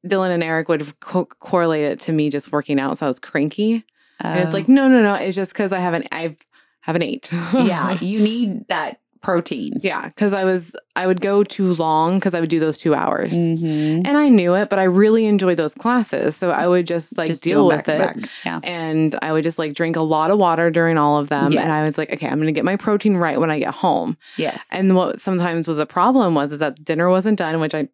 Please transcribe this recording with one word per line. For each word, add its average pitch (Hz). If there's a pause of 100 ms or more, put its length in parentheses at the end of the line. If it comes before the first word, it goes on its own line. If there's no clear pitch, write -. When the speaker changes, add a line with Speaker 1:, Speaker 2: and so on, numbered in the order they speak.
Speaker 1:
Dylan 185
and 170
Eric 160
would 151
co-, -
correlate 165
it -
to -
me 151
just 143
working 147
out, 139
so 156
I 139
was 127
cranky. 208 (340)
And 170
it's 180
Speaker 2:
Oh. 165
Speaker 1:
like, 196
"No, 269
no, 254
no, 202
it's 180
just 190
'cause 196
I 190
haven't, 175
I've, 160 (440)
haven't 170
ate." -
<laughs> 170
Speaker 2:
Yeah, 185
you 196
need 214
that 156 (220)
protein. 165
Speaker 1:
Yeah, 170
'cause 202
I 196
was, 185 (220)
I 185
would 185
go 202
too 190
long 160
'cause 185
I 170
would 160
do 165
those 156
two 156
hours. -
Speaker 2:
Mm-hmm. 165
Speaker 1:
And 285
I 294
knew 180
it, 202
but 196
I 190
really 214
enjoyed 190
those 156
classes, 226
so 180
I 160
would 180
just, 170
like, 165
Speaker 2:
Just 151
do 165
Speaker 1:
deal -
Speaker 2:
them 151
Speaker 1:
with 156
Speaker 2:
back 156
to 156 (180)
Speaker 1:
it. -
Speaker 2:
back. - (160)
Yeah. 165
Speaker 1:
And 160
I 156
would 156
just, 165
like, 156
drink 165
a 165
lot 156
of 208
water 170
during 165
all 147
of 143
them. 143
And - (120)
I 151
Speaker 2:
Yes. -
Speaker 1:
was 147
like, 160
"Okay, 147
I'm 135
gonna 156
get 156
my 190
protein 208
right 165
when 160
I 151
get -
home." 160 (200)
Speaker 2:
Yes. -
Speaker 1:
And 190
what 180
sometimes 170
was 156
a 151
problem 202
was, 143
is 147
that 151
dinner 170
wasn't 190
done, 165
which 156
I 156